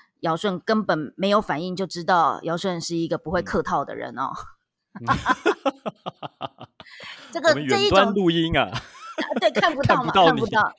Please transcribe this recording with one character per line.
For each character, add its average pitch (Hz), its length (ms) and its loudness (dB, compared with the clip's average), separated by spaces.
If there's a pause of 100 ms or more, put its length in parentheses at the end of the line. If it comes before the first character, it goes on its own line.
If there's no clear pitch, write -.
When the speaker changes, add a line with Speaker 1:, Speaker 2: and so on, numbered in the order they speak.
(200)
Speaker 1:
尧 160 160 -2
舜 180 220 -2
根 220 240 0
本 156 340 -2
没 190 120 -2
有 208 120 4
反 160 220 -4
应 185 140 -8
就 185 100 -4
知 170 160 -10
道 151 400 2
尧 165 140 -4
舜 175 240 -4
是 170 160 -6
一 165 100 -2
个 156 100 -2
不 156 140 -8
会 180 120 0
客 180 200 -2
套 156 220 -2
的 110 100 -12
人 120 240 -10
哦。 135 140 -4 (600)
Speaker 2:
嗯。 120 120 -12
<laughs> - 1600 -4 (640)
Speaker 1:
<laughs> - 0 -
这 330 100 -6
个， 311 100 4
Speaker 2:
我 294 40 6
们 151 100 -4
远 202 260 2
端 196 220 4
录 190 160 2
音 165 300 2
啊。 104 140 0 (680)
Speaker 1:
这 339 80 2
一 - 40 2
种， - 80 0
<laughs> - 0 -
对， - 0 -
看 339 140 2
不 269 80 -4
到 254 200 4
嘛， 233 100 -2
Speaker 2:
看 165 240 6
不 220 100 -2
到 - 320 0